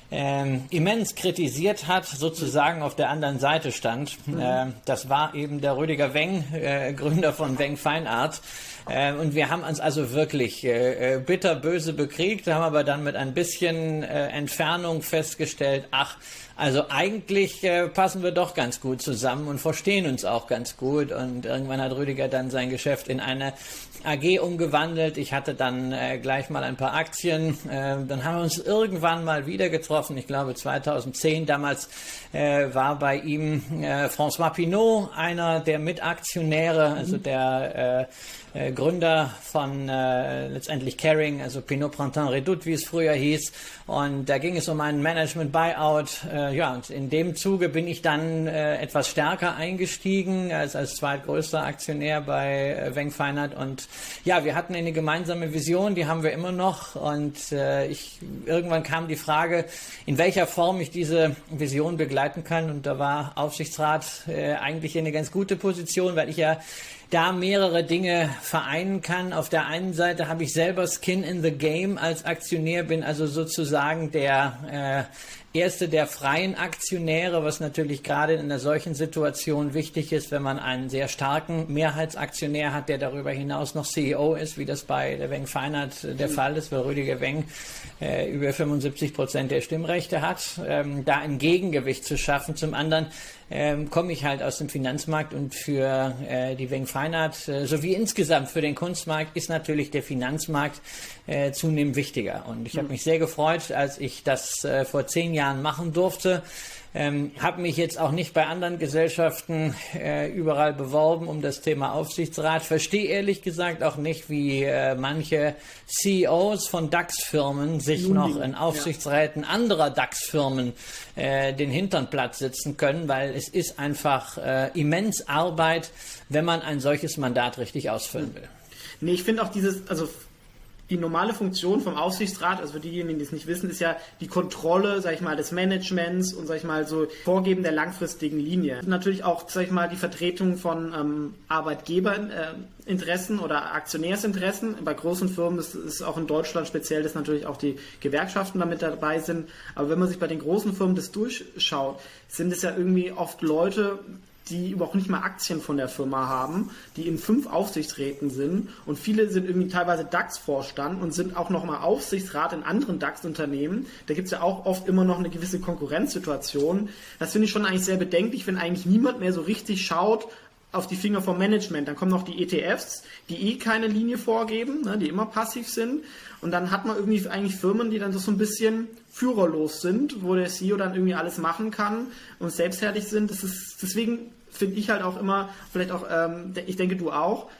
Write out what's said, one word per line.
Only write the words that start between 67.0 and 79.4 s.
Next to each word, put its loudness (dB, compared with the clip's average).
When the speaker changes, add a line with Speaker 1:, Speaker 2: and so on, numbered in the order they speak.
Speaker 1:
da 4
mehrere 4
Dinge 2
vereinen 0
kann. -2
Auf 0
der 2
einen -2
Seite 2
habe -2
ich -2
selber 2
Skin 0
in -2
the 4
Game 0
als -2
Aktionär, 0
bin 0
also 0
sozusagen 0
der, 0
äh, -10
Erste 2
der 4
freien 0
Aktionäre, 0
was 0
natürlich -2
gerade 2
in 2
einer -2
solchen 0
Situation 0